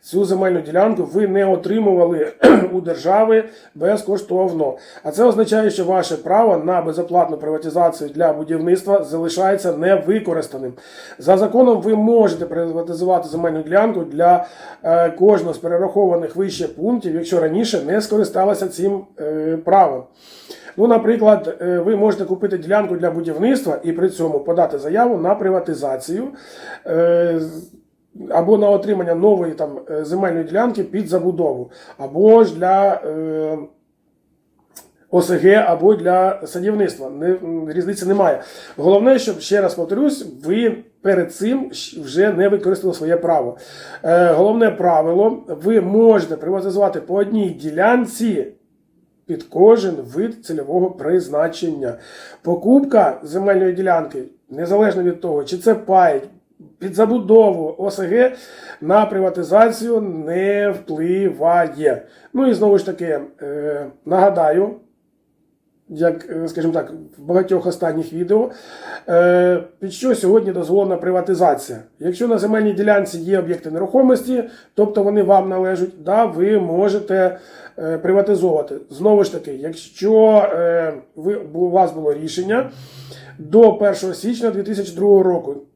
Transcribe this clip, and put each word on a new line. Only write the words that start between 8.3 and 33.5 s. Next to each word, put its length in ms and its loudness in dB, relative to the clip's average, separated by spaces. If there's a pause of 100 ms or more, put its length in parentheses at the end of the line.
будівництва 720 0
залишається 680 -2
невикористаним. 1000 -2 (460)
За 180 4
законом 440 4
ви 140 0
можете 520 2
приватизувати 840 -2
земельну 340 -4
ділянку 420 0
для, 420 2 (360)
е, 280 2
кожного 440 2
з 40 -12
перерахованих 760 -2
вище 320 -4
пунктів, 460 -4
якщо 260 -2
раніше 460 -2
не 140 0
скористалися 680 -2
цим, 320 -4 (200)
е, 440 -4
правом. 380 4 (760)
Ну, 100 2
наприклад, 760 2
е, 180 -2
ви 180 0
можете 280 0
купити 340 -4
ділянку 380 -2
для 140 -2
будівництва 720 -2
і 80 -2
при 160 0
цьому 320 -2
подати 380 0
заяву 400 0
на 160 0
приватизацію, 960 -4 (580)
е, 520 2
з-, 340 -10 (580)
або 280 4
на 120 4
отримання 440 0
нової 380 2
там, 260 -6 (120)
е, 140 -4
земельної 400 -2
ділянки 400 -2
під 240 -6
забудову, 600 -2 (280)
або 460 6
ж 120 -4
для, 500 2
е, 520 -6 (1500)